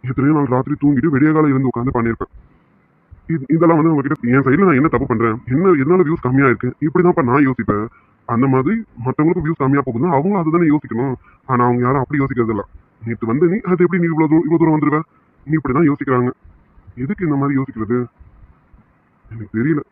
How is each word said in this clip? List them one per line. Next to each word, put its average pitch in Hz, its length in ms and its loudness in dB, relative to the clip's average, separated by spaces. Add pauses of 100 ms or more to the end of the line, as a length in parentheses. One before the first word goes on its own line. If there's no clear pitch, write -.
(100)
எத்தனையோ 135 260 0
நாள் 139 180 0
ராத்திரி 131 280 -2
தூங்கிட்டு 143 320 0
விடிய 151 220 2
காலம் 151 160 2
இருந்து 131 180 0
உட்காந்து 120 260 -4
பண்ணியிருப்பேன். 113 360 -4 (1000)
இது, 156 100 -4 (120)
இதெல்லாம் 165 240 4
வந்து 160 140 4
உங்ககிட்ட 135 420 -2
என் 135 120 4
சைடுல 160 220 2
நான் 143 120 4
என்ன 156 120 2
தப்பு 127 160 0
பண்றேன், 113 260 0 (200)
என்ன, 180 180 2 (100)
எதனால 175 240 2
வியூஸ் 160 200 -2
கம்மியா 135 240 2
இருக்கு, 117 180 0 (180)
இப்படிதான்ப்பா 170 440 2
நான் 139 180 4
யோசிப்பேன். 107 360 -2 (500)
அந்த 123 180 2
மாதிரி 131 220 0 (320)
மத்தவங்களுக்கு 156 400 0
வியூஸ் 160 160 -4
கம்மியா 139 240 2
போகுதுன்னா 135 300 -2
அவங்களும் 185 240 0
அதை 156 140 -2
தானே 175 180 2
யோசிக்கணும். 131 420 -2 (360)
ஆனா 123 160 2
அவங்க 123 200 2
யாரும் 135 180 0
அப்படி 143 180 -4
யோசிக்கிறது 117 320 -2
இல்ல. 101 100 -4 (420)
நேத்து 113 260 -6
வந்து 156 200 2
நீ 214 60 -2 (140)
அது 180 140 2
எப்படி 175 160 0
நீ 170 100 0
இவ்வளவு 156 200 0
தூரம், 156 140 2
இவ்வளவு 160 160 2
தூரம் 160 140 2
வந்துருவ? 151 240 0 (460)
நீ 147 120 -2
இப்படிதான் 143 320 2
யோசிக்கிறாங்க. 127 400 0 (760)
எதுக்கு 175 240 -6
இந்த 143 140 0
மாதிரி 139 180 0
யோசிக்கிறது? 120 380 -4 (1300)
எனக்கு 113 260 -14
தெரியல. 143 340 -2